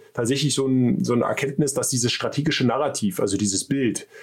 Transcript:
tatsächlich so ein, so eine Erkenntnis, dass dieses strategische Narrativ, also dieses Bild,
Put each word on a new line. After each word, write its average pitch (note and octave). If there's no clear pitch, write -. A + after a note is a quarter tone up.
tatsächlich C3+
so C3+
ein, B2+
so B2
eine A#2+
Erkenntnis, C3+
dass A#2
dieses B2
strategische C#3
Narrativ, A#2
also G2+
dieses G2
Bild, C3